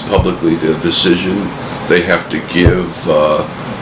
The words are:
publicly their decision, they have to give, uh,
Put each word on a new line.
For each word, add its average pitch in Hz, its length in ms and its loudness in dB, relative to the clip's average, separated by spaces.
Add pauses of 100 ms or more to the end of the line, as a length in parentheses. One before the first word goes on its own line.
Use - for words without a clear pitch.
publicly 90 480 2
their 78 240 0
decision, 90 560 0 (520)
they 87 140 4
have 85 280 0
to 78 80 -4 (140)
give, 87 360 2 (200)
uh, 76 360 2 (380)